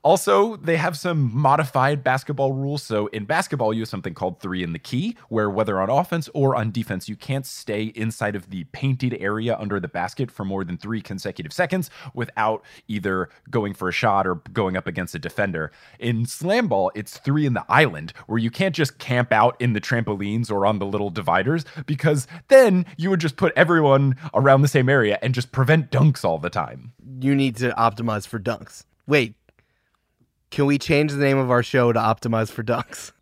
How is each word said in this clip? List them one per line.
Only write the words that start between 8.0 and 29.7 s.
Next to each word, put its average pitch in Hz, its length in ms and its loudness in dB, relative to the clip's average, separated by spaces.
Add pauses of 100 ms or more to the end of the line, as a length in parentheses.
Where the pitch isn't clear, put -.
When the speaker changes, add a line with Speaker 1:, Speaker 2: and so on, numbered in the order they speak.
Speaker 1:
of 95 140 -10
the 92 140 -8
painted 127 540 -4
area 110 400 -2
under 101 220 -4
the 87 80 -8
basket 92 420 -6
for - 140 -10
more 95 180 -4
than 87 140 -6
three 107 240 -6
consecutive 95 540 -10
seconds 180 340 -2 (240)
without 110 500 -2 (240)
either 95 440 -4 (180)
going 101 240 -2
for 92 160 -6
a 87 40 -2
shot 98 340 2
or 90 80 0 (180)
going 95 240 -2
up 90 100 -6
against 90 280 -8
a 87 40 -8
defender. 85 540 -6 (260)
In 117 280 -2
Slam 202 420 -2
Ball, 98 260 0
it's 104 220 -10
three 143 300 0
in 127 80 0
the 98 160 -4
island, 92 420 2 (140)
where 107 100 -4
you 117 140 0
can't 180 240 -2
just - 240 -2
camp 123 340 0
out 113 260 4
in 120 140 0
the 104 80 0
trampolines 107 680 -2
or 98 160 2
on 104 140 2
the 101 60 -2
little 101 220 -2
dividers, 95 560 0 (220)
because 147 400 0 (220)
then 226 360 8 (140)
you 165 100 -2
would 190 120 2
just 156 160 -4
put 170 200 0
everyone 139 600 6 (180)
around 135 260 6
the 143 80 4
same 131 220 4
area 110 320 4
and 127 120 -2
just 123 160 -4
prevent 139 400 2
dunks 135 360 2
all 82 100 0
the 80 140 -4
time. 65 420 -8 (280)
Speaker 2:
You 139 140 2
need 135 220 0
to 123 140 -2
optimize 113 560 0
for 117 120 -8
dunks. - 460 -8 (220)
Wait, 127 300 2 (1200)